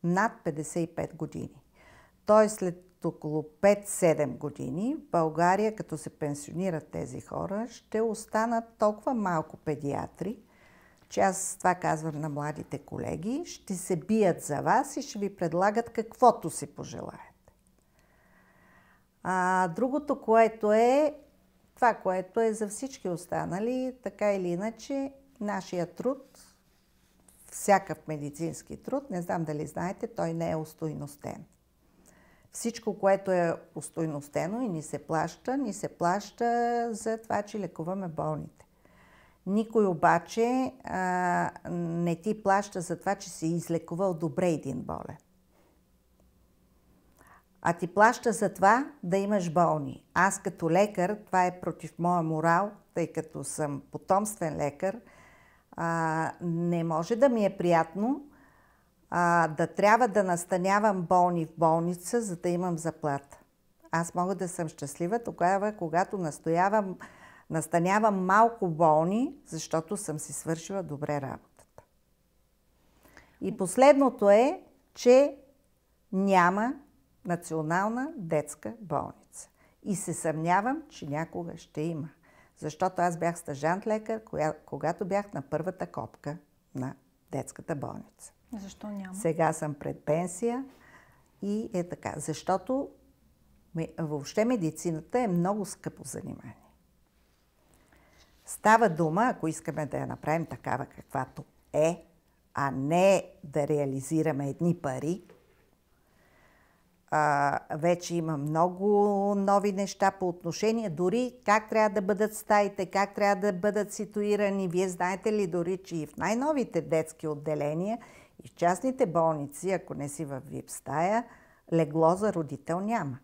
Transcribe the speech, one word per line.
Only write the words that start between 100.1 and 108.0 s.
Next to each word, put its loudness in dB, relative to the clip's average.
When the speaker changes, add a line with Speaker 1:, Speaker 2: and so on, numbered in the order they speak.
Speaker 1:
такава, -6
каквато -8
е, 2
а -2
не 4
да -2
реализираме 0
едни 0
пари, -6
а, 4
вече 0